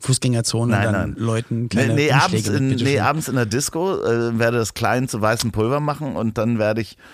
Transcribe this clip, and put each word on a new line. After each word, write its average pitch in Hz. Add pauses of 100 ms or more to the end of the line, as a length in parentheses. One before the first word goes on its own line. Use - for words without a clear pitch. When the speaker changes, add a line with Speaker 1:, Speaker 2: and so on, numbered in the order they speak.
Speaker 1:
Fußgängerzone 117
Speaker 2:
Nein, 101
Speaker 1:
dann 110
Speaker 2:
nein. 82
Speaker 1:
Leuten 113
Speaker 2:
Nee, 120
Speaker 1:
kleine -
Speaker 2:
nee, 147
Speaker 1:
Umschläge 143
Speaker 2:
abends 180
Speaker 1:
mit 120
Speaker 2:
in, 135
Speaker 1:
Bitteschön. 131
Speaker 2:
nee, 120
abends 143
in 123
der 120
Disco, 160
äh, 117
werde 117
das 110
klein 120
zu 110
weißem 110
Pulver 120
machen 143
und 110
dann 113
werde 107
ich - (180)